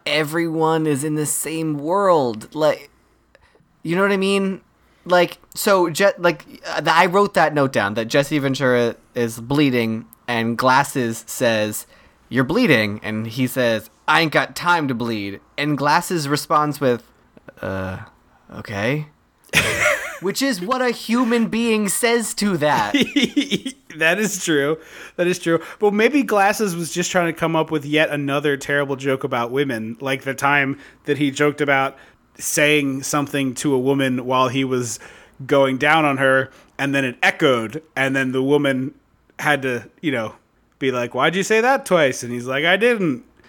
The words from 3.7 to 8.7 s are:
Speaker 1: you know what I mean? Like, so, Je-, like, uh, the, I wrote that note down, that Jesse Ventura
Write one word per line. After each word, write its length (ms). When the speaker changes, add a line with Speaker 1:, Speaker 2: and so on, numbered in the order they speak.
Speaker 1:
you 140
know 40
what 120
I 40
mean? 440
Like, 360
so, 340
Je-, 280
like, 280
uh, 140
the, 160
I 120
wrote 260
that 200
note 200
down, 220
that 100
Jesse 340
Ventura 560